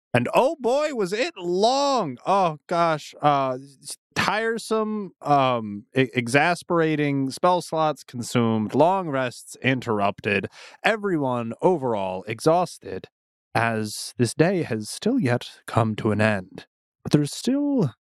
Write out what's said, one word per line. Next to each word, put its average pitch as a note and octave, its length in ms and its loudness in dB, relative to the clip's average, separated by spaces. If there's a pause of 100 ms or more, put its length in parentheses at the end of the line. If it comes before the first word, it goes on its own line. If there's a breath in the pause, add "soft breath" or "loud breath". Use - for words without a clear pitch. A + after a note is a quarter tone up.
(120)
And A#2+ 220 2
oh C4+ 260 2
boy, C#4 340 0
was G3 200 -2
it C4+ 240 -2
long! G#3 880 0
Oh F3 400 0
gosh, E3+ 560 -2
uh, C#3 320 2
s-, C#3 420 -16 (180)
tiresome, G#3+ 960 -2 (100)
um, B2 640 0 (120)
e-, C3 160 4
exasperating, D3 1200 0
spell F3+ 320 2
slots D#3 420 -2
consumed, A2+ 680 0
long F3 340 4
rests C3 540 -6
interrupted, G#2+ 840 0 (360 loud breath)
everyone D3 800 0
overall A2 600 0
exhausted, A2+ 840 -2 (460)
as A2+ 640 -2
this A#2+ 160 0
day E3+ 280 2
has A2 280 -6
still B3+ 280 -2
yet A#2+ 320 0 (160)
come A2+ 300 0
to G#2+ 160 0
an G#2 80 0
end. G#2 460 -2 (360)
But - 100 -8
there D3 100 4
is C#3+ 100 -4
still C4+ 600 0 (160)